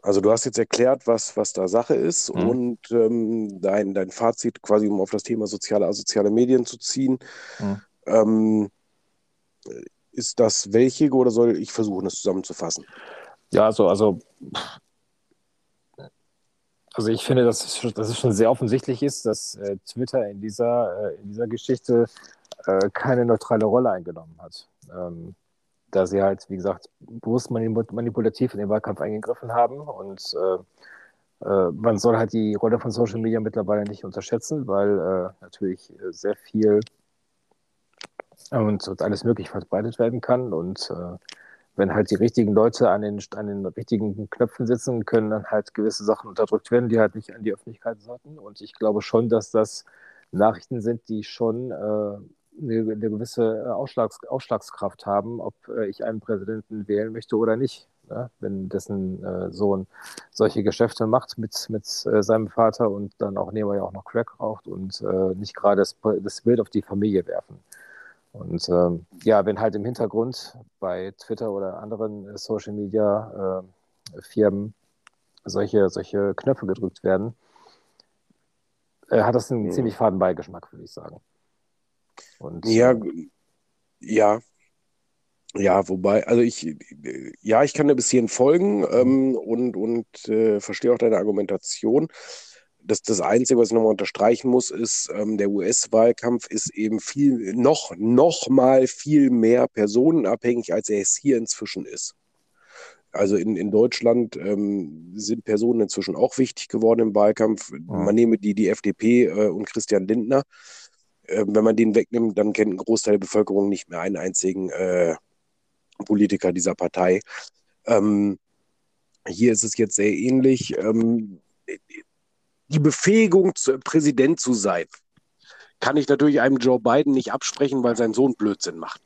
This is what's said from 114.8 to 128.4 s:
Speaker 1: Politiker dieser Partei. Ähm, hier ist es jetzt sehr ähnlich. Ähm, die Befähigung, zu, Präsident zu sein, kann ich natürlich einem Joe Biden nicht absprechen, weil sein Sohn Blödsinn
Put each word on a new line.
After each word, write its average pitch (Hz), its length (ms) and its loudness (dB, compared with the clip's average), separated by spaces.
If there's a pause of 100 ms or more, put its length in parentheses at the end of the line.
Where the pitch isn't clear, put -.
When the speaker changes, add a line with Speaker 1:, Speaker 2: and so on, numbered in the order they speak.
Speaker 1:
Politiker 101 460 2
dieser 90 240 -2
Partei. 92 460 0 (640)
Ähm, 104 540 2 (840)
hier 110 280 2
ist 107 100 0
es 110 140 -6
jetzt 107 180 0
sehr 104 160 2
ähnlich. 127 640 2
Ähm, 110 640 0 (1300)
die 151 100 2
Befähigung, 185 760 6
zu, 135 240 0
Präsident 147 640 2
zu 127 160 0
sein, 92 300 0 (920)
kann 135 160 0
ich 147 120 2
natürlich 143 340 4
einem 135 160 6
Joe 123 220 4
Biden 135 340 4
nicht 120 180 0
absprechen, 135 520 -2
weil 120 120 2
sein 113 180 2
Sohn 127 200 4
Blödsinn 95 440 -4